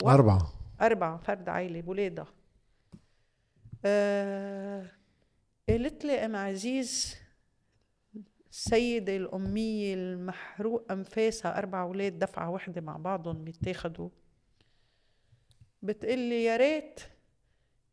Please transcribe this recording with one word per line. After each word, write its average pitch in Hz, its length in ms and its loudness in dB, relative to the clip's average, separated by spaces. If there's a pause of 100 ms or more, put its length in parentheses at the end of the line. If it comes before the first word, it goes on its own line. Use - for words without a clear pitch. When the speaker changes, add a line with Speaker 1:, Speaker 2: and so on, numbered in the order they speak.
Speaker 1:
و- - 60 6
Speaker 2:
أربعة؟ 104 440 8 (280)
Speaker 1:
أربعة، 185 360 4
فرد 185 320 -4
عائلة 170 320 -2
بولادها. 175 460 -4 (1600)
آه، 196 1000 0 (840)
قالت 240 360 0
لي 269 200 0
أم 220 100 -4
عزيز، 202 800 -4 (1400)
السيدة 226 680 0
الأمية 196 760 -2
المحروق 185 1000 -4
أنفاسها، 190 680 -2
أربع 190 240 -4
أولاد 180 380 -4
دفعة 170 300 -4
وحدة 175 320 -6
مع 156 160 -10
بعضهم 165 460 -4
بيتاخدوا، 170 680 -6 (1700)
بتقلي: 233 600 0
"يا 226 140 4
ريت، 294 420 4 (920)